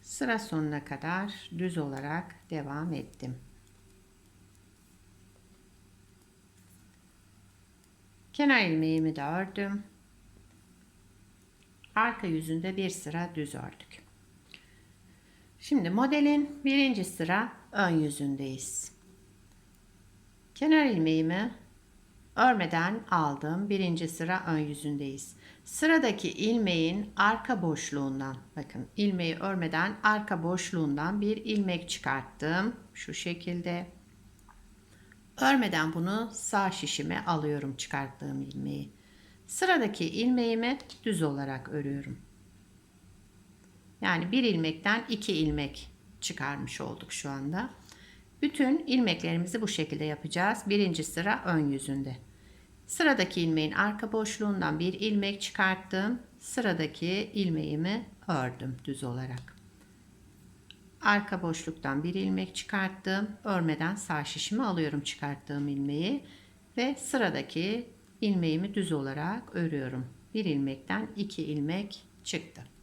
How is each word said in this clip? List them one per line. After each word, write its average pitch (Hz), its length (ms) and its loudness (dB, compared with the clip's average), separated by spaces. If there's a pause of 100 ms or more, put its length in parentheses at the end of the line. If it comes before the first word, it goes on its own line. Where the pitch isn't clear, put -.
(140)
Sıra 240 240 0
sonuna 156 460 -2
kadar 185 720 -6
düz 175 200 -2
olarak 147 560 -4 (160)
devam 151 440 -4
ettim. 127 420 -8 (4000)
Kenar 277 280 6
ilmeğimi 160 560 4
de 143 60 -4
ördüm. 196 600 -2 (2000)
Arka 226 320 0
yüzünde 165 500 -2
bir 190 140 0
sıra 170 440 -6
düz 147 200 -6
ördük. - 480 -14 (1600)
Şimdi 196 320 2
modelin 285 720 4
birinci 269 400 4
sıra 185 480 0 (200)
ön 175 260 4
yüzündeyiz. 139 920 -2 (1600)
Kenar 311 320 8
ilmeğimi 165 680 4 (840)
örmeden 202 640 4 (100)
aldım. 160 600 0
Birinci 175 380 2
sıra 170 380 -2
ön 160 120 2
yüzündeyiz. 143 800 -4 (280)
Sıradaki 311 680 4
ilmeğin 202 880 2
arka 220 460 2
boşluğundan, 135 760 -2 (200)
bakın 131 300 -8 (100)
ilmeği 180 400 2
örmeden 175 560 0 (100)
arka 214 400 2
boşluğundan 165 800 0
bir 208 160 2
ilmek 190 520 0
çıkarttım. 160 880 -2 (180)
Şu - 200 -10
şekilde. 175 720 -4 (1500)
Örmeden 185 520 6
bunu 196 400 0
sağ 196 380 2
şişime 165 560 -2
alıyorum 147 500 0
çıkarttığım 139 640 -6
ilmeği. 135 500 -6 (540)
Sıradaki 247 580 2
ilmeğimi 233 760 2 (260)
düz 185 180 2
olarak 139 460 -2
örüyorum. 139 500 -4 (1800)
Yani 175 320 2
bir 254 120 4
ilmekten 196 640 2
iki 208 240 -2
ilmek 147 580 0 (300)
çıkarmış 135 600 -6
olduk 120 320 -8
şu - 180 -8
anda. 151 400 -4 (720)
Bütün 285 440 2
ilmeklerimizi 185 760 2
bu 208 60 -2
şekilde 151 360 -2
yapacağız. 170 640 -2
Birinci 190 380 2
sıra 208 400 -2
ön 156 260 2
yüzünde. 135 460 -4 (680)
Sıradaki 190 540 2
ilmeğin 160 320 2
arka 208 400 0
boşluğundan 208 640 0
bir 180 140 0
ilmek 202 480 0
çıkarttım. 190 760 0 (200)
Sıradaki 180 960 -2
ilmeğimi 170 720 0 (220)
ördüm 127 560 -2
düz 135 200 -6
olarak. 127 520 -8 (1400)
Arka 202 420 4
boşluktan 160 600 -2
bir 175 120 -2
ilmek 190 400 0
çıkarttım. 190 760 -2 (160)
Örmeden 175 500 0
sağ 156 300 -2
şişime 214 400 -2
alıyorum 156 360 0
çıkarttığım 143 680 -4
ilmeği 147 560 -2 (520)
ve 262 220 0
sıradaki 190 920 0 (320)
ilmeğimi 185 540 2
düz 180 180 0
olarak 151 640 -4
örüyorum. 135 500 -2 (280)
Bir 214 100 0
ilmekten 143 720 -2
iki 202 280 -4
ilmek 156 580 -4 (220)
çıktı. - 580 -10